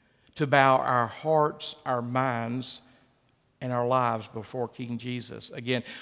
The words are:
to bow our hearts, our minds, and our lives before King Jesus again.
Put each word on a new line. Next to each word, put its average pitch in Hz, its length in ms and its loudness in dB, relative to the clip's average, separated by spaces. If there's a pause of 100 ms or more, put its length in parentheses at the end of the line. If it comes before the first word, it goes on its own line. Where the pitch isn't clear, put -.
(360)
to 151 120 -2
bow 135 300 6
our 123 300 2
hearts, 156 680 0 (100)
our 123 160 0
minds, 120 800 -2 (800)
and 127 140 -4
our 120 140 2
lives 117 400 2
before 113 420 -8
King 120 280 -8
Jesus 120 540 -8
again. 120 320 -2 (180)